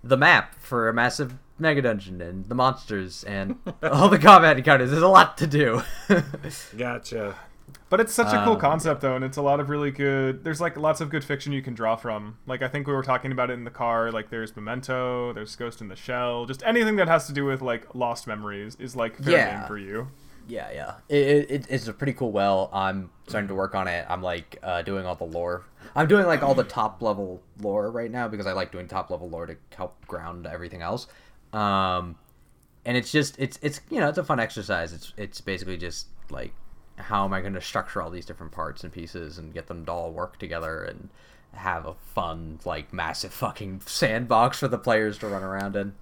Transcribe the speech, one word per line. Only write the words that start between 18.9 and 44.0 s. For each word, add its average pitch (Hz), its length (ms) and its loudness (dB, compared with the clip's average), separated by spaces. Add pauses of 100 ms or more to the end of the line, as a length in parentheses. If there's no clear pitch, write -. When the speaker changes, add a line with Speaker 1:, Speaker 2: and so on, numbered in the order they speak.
Speaker 3:
like, 117 260 -2
fair 151 140 2
Speaker 1:
Yeah. 104 240 2
Speaker 3:
game 120 80 -10
for 104 100 -10
you. 104 300 -8 (400)
Speaker 1:
Yeah, 82 240 -10
yeah. 71 220 -10 (140)
It, 143 80 2 (100)
it, 147 240 4
it, 135 180 -4
it's 113 200 -4
a 107 40 -8
pretty - 200 -4
cool 123 200 -4
well. 98 400 4
I'm 95 380 -2 (180)
starting 104 200 -4
to 98 60 -6
work 95 200 -2
on 95 140 -2
it. 85 200 -4
I'm, 90 140 -4
like, 87 400 -6
uh, 87 200 -2
doing 95 240 -4
all 90 100 -6
the 87 80 -8
lore. 85 400 -4 (300)
I'm 156 140 2
doing, 202 180 6
like, 151 160 2
all 139 120 4
the 123 100 2
top 110 380 -4
level 98 380 -2 (200)
lore 104 300 -2
right 117 200 -6
now 120 180 -4
because 104 180 -6
I 92 60 -2
like 92 200 -4
doing 90 160 -12
top 92 220 -6
level 87 180 -6
lore 82 180 -8
to 82 100 -12 (200)
help - 300 -12
ground 87 400 -12
everything 85 360 -12
else. 95 260 -6 (440)
Um, 95 640 0 (680)
and 123 120 0
it's 123 160 -2
just, 147 260 2
it's, 135 240 -4
it's, 147 180 -4 (100)
you 311 100 -2
know, 147 80 2
it's 156 100 -2
a - 60 -2
fun 139 160 0
exercise. 92 520 -4
It's, - 240 -14
it's 101 240 -12
basically 92 360 -6
just, 85 300 -8 (240)
like, 65 220 -8 (460)
how 101 280 0
am 98 80 0
I 95 80 0
gonna 95 180 -6
structure - 400 -4
all 82 80 -6
these 85 160 -12
different 82 280 -14
parts 78 320 -8
and 85 80 -12
pieces 82 460 -12
and 80 140 -16
get 82 140 -12
them 85 180 -12
to 85 80 -6
all 85 200 -6
work 87 260 -10
together 82 460 -8
and - 240 -12 (440)
have 87 340 -6
a 82 80 -10 (200)
fun, 82 500 -6
like, 78 280 -8
massive 85 400 -6
fucking 98 520 -8
sandbox 117 760 2